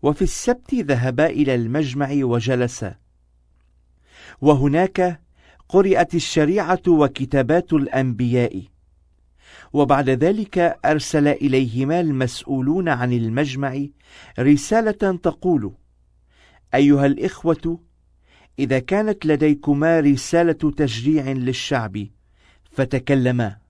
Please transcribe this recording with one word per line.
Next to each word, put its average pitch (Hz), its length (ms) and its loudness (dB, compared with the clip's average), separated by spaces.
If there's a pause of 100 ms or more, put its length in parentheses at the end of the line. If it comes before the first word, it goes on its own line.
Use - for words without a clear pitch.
وفي 147 200 0
السبت 240 520 -4
ذهبا 135 520 0
إلى 139 280 0
المجمع 131 580 -2
وجلسا، 123 800 -2 (1500)
وهناك 156 800 2 (480)
قرأت 185 460 2
الشريعة 170 760 0
وكتابات 143 840 2
الأنبياء. 123 920 0 (1080)
وبعد 139 380 2
ذلك 185 480 0 (260)
أرسل 147 440 0
إليهما 135 720 0
المسؤولون 139 880 -2
عن 123 240 -2
المجمع 131 760 -4 (520)
رسالة 190 840 2
تقول: 151 500 -2 (1040)
"أيها 139 320 4
الإخوة، 160 720 -2 (800)
إذا 131 200 0
كانت 202 480 -2
لديكما 151 720 2
رسالة 151 760 0
تشجيع 135 520 -2
للشعب، 123 800 -4 (640)
فتكلما." 127 880 -2 (120)